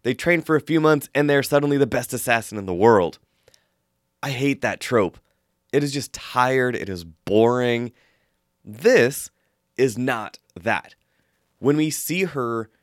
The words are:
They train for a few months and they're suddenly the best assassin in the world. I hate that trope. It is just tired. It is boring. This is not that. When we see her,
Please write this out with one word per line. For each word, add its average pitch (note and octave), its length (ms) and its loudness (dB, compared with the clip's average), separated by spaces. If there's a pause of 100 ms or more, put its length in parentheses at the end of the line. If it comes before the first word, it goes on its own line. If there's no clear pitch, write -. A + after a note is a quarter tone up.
They B2 120 -2
train E3+ 260 -2
for D#3 160 -2
a D3 40 0
few D#3 200 0
months D#3 340 0
and D3 140 2
they're C#3 140 2
suddenly C#3+ 340 0
the C3+ 100 2
best B2 280 -4
assassin A2+ 420 -2
in G2 80 -6
the F#2 100 -4
world. G2 440 6 (1040)
I C#3+ 80 -8
hate C3+ 320 -2
that G#2+ 180 -4
trope. G#2+ 380 0 (540)
It C#3+ 120 2
is C#3+ 80 -4
just C#3 220 -8
tired. B2+ 600 0
It - 140 -8
is F2+ 160 -8
boring. A#2 880 0 (720)
This C3+ 680 2 (460)
is A#2+ 220 0
not B2 400 -6 (160)
that. F2+ 400 -4 (640)
When C#3+ 180 0
we D#3 140 0
see F3 340 -4
her, A#2+ 460 -6 (120)